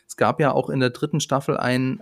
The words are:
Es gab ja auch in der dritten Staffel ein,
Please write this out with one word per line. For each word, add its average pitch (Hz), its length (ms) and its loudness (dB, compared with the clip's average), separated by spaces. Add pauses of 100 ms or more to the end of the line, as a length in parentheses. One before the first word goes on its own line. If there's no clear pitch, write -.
Es - 100 -14
gab 110 220 2
ja 147 120 4
auch - 180 0
in 139 120 -2
der 127 80 4
dritten 151 300 -2
Staffel 147 380 -2
ein, 131 440 -2